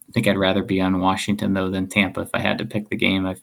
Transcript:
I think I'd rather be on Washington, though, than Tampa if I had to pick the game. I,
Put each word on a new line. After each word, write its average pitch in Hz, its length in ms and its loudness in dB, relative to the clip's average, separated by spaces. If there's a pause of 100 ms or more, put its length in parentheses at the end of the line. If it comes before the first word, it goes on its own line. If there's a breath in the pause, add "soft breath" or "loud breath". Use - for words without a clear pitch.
I - 40 -20
think 110 160 2
I'd 98 100 2
rather 95 240 2
be 95 180 0
on 92 200 2
Washington, 98 540 0
though, 92 160 0
than 95 180 -2
Tampa 95 320 0
if 87 140 -8
I - 60 -2
had 104 180 0
to - 60 -4
pick - 240 -6
the - 80 -4
game. 95 300 0
I, 92 160 -4